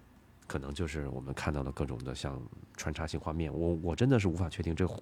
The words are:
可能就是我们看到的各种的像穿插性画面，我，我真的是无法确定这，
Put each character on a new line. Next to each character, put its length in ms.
可 120
能 140
就 140
是 220
我 100
们 140
看 200
到 80
的 100
各 140
种 200
的 100
像 260
穿 160
插 120
性 140
画 140
面， 180
我， 300
我 120
真 140
的 100
是 120
无 60
法 120
确 160
定 100
这， 140